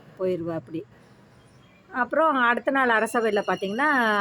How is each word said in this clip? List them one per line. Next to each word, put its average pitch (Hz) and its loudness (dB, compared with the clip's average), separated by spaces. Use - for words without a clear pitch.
போயிருவாப்படி. 170 -6
அப்புறம் 277 0
அடுத்த 240 0
நாள் 269 2
அரசவையில 220 0
பார்த்தீங்கன்னா, 196 -2